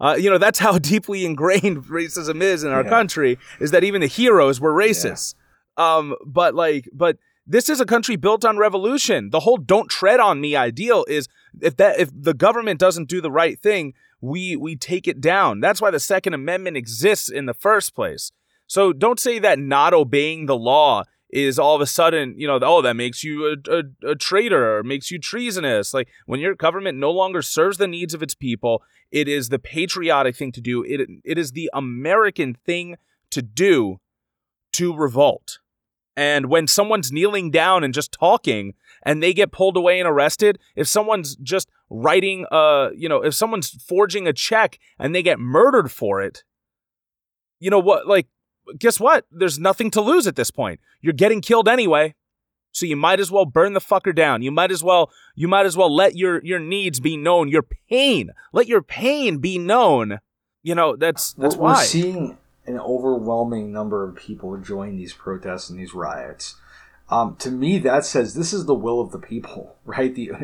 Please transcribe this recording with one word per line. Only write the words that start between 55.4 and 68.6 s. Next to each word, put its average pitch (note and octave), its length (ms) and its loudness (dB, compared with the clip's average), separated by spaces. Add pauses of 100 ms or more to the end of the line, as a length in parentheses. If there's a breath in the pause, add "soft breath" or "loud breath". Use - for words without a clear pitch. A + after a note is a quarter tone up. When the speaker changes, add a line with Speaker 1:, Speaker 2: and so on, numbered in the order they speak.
Speaker 1:
might G3 160 4
as F3 120 -2
well F3 180 4
let F#3 220 4
your, F3+ 280 -2
your F3+ 140 -4
needs E3+ 420 -6
be D#3 160 -2
known, D#3+ 320 0
your D3 140 2 (260)
pain, A#3+ 420 0 (220 loud breath)
let A3 140 2
your G#3+ 160 2
pain A#3 560 -2
be F3+ 200 -4
known. E3+ 600 2 (440)
You E3+ 120 -6
know, D#3+ 220 2
that's, D#3+ 380 -2
that's C#3+ 220 -2
Speaker 2:
We're, - 120 -6
we're B3+ 60 4
Speaker 1:
why. F#3 100 4
Speaker 2:
seeing E3+ 540 -4 (280)
an B2 140 -8
overwhelming A#2 920 -4
number G#2+ 340 -6
of F2+ 100 -14
people G2 420 -14
join G2 380 -10
these F2+ 180 -14
protests F#2 560 -12
and F2+ 80 -16
these F#2 160 -16
riots. D2 640 -12 (520 soft breath)
Um, C#3 280 -2
to - 140 -10
me, C#3 280 0
that C3+ 260 0
says A#2+ 300 -2
this E3 180 -6
is F#3 140 -6